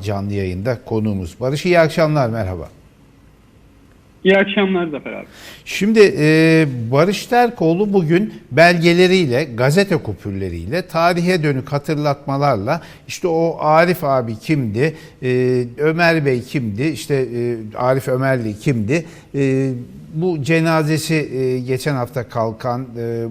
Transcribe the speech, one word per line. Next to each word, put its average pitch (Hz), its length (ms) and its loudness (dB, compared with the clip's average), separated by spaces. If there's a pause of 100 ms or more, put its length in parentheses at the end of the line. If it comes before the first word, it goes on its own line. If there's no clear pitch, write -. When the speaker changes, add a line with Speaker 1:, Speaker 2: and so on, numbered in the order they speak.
Speaker 1:
canlı 101 300 -4
yayında 98 500 -4
konuğumuz. 104 560 -4
Barış, 139 260 -4
iyi 175 120 4
akşamlar, 151 520 2
merhaba. 92 380 -6 (1600)
Speaker 2:
İyi 190 120 6
akşamlar 190 500 0
Zafer 131 260 -10
abi. 98 140 -12 (380)
Speaker 1:
Şimdi, 208 540 4
e, 160 480 4 (240)
Barış 170 360 0
Terkoğlu 208 680 0
bugün 185 420 0 (160)
belgeleriyle, 170 960 4
gazete 147 520 2
kupürleriyle, 98 920 -6
tarihe 175 560 0
dönük 135 300 -2
hatırlatmalarla, 143 1080 -2 (260)
işte - 200 -4
o 165 320 0
Arif 160 440 4
abi 123 340 -2
kimdi, 139 560 -2 (280)
e, 127 420 0 (140)
Ömer 160 480 2
Bey 127 160 0
kimdi, 117 400 -4
işte, 147 320 -4
e, 120 420 -2 (200)
Arif 131 320 0
Ömerli 127 500 0
kimdi, 131 460 -2 (300)
e, 135 360 0 (440)
bu 165 280 -2
cenazesi, 160 720 0
e, 127 440 -2
geçen 127 360 -4
hafta 123 340 -6
kalkan, 120 580 -4 (120)
e, 117 320 -6